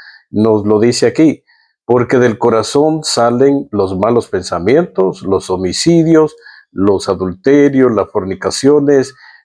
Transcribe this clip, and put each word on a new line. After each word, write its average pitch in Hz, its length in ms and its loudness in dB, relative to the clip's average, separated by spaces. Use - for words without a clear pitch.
nos 107 380 0
lo 107 120 2
dice 120 280 2
aquí, 156 380 0
"Porque 123 320 0
del 120 200 0
corazón 143 640 0
salen 131 680 0
los 95 260 -4
malos 110 300 0
pensamientos, 127 920 -2
los 92 280 -4
homicidios, 156 880 0
los 95 380 -2
adulterios, 131 840 2
las 101 220 -2
fornicaciones, 131 1000 0